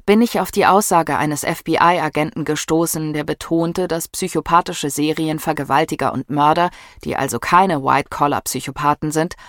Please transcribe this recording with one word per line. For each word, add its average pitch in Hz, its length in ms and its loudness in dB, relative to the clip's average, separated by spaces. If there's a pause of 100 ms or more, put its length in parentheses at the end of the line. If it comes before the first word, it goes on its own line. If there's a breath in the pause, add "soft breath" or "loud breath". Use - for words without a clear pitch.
bin 214 160 4
ich 220 180 0
auf 185 100 -4
die 196 140 0
Aussage 170 540 2
eines 151 260 -2
F-B-I-Agenten 160 1000 0
gestoßen, 156 680 -2
der 147 120 -4
betonte, 165 640 -2
dass 165 200 -4
psychopathische 170 800 0
Serienvergewaltiger 151 1300 -2
und - 160 -6
Mörder, 156 400 2 (340 loud breath)
die 151 100 -4
also 131 240 -4
keine 175 460 2
White-Collar-Psychopathen 143 1300 -2
sind, 156 220 0 (140 loud breath)